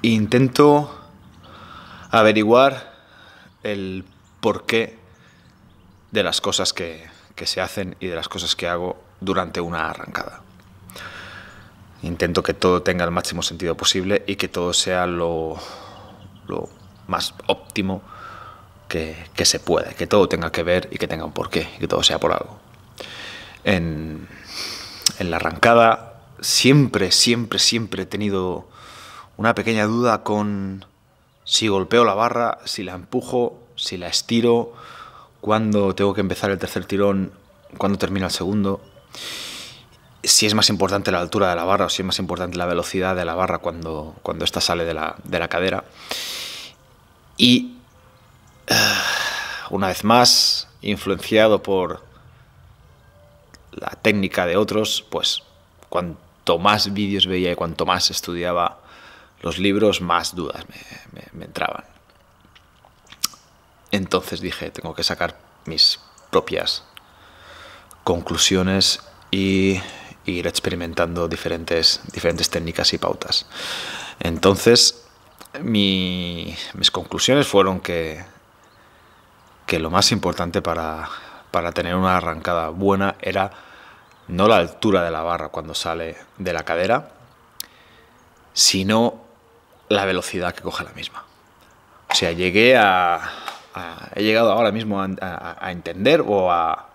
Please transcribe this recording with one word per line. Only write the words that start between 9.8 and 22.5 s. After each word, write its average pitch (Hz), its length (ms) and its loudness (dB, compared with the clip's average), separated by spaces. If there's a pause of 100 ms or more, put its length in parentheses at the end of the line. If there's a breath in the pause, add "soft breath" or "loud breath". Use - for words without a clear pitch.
arrancada. - 500 -10 (1600 loud breath)
Intento 85 400 -2
que - 140 -4
todo 90 260 2
tenga 90 240 0
el 85 60 -2
máximo 85 320 -4
sentido 85 340 -4
posible 95 480 0
y 98 120 -4
que 92 100 -2
todo 87 260 -4
sea 92 320 0
lo, 85 520 -2 (920 loud breath)
lo 50 200 -6 (380)
más - 300 -4 (100)
óptimo 95 560 -6 (840 loud breath)
que, 80 480 -8
que - 100 -2
se - 140 2
pueda, 80 340 0
que 85 140 -6
todo 98 200 6
tenga 80 240 -2
que 85 120 -4
ver 87 280 0
y - 60 -12
que - 100 -4
tenga 80 180 -6
un 78 60 -8
porqué, - 380 -4 (100)
que - 80 -4
todo - 140 0
sea - 180 2
por 80 120 0
algo. - 280 -6 (1040 loud breath)